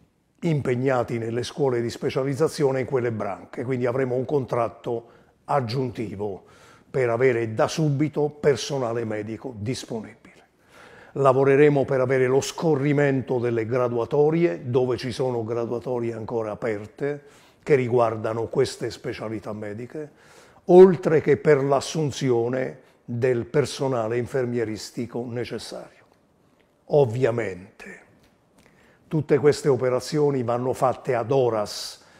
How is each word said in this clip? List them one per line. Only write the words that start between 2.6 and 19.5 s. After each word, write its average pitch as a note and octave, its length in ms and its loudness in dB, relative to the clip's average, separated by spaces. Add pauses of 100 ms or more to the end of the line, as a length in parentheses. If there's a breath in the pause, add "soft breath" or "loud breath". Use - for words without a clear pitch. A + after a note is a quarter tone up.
e - 20 0
in A#2 60 -6
quelle B2 240 0
branche, G#2 520 -8
quindi B2 220 -2
avremo B2 300 0
un B2+ 100 -2
contratto A#2+ 840 -4 (360 soft breath)
aggiuntivo A2 1000 -4 (440 loud breath)
per B2+ 200 0
avere A#2 440 2
da C#3+ 140 2
subito D3+ 600 0
personale B2+ 760 -2
medico G#2+ 500 -8
disponibile. A2 680 -8 (880 loud breath)
Lavoreremo C#3 720 4
per C3+ 160 0
avere B2+ 240 2
lo C3+ 160 2
scorrimento C#3 960 0
delle A#2 300 -2
graduatorie, D3 1000 0
dove B2+ 280 0
ci B2+ 140 -6
sono B2 320 -4
graduatorie A#2 680 -4
ancora A2 380 -6
aperte, A2+ 720 -6 (380 loud breath)
che D3+ 140 4
riguardano A2+ 720 0
queste - 420 -2
specialità A2 640 -10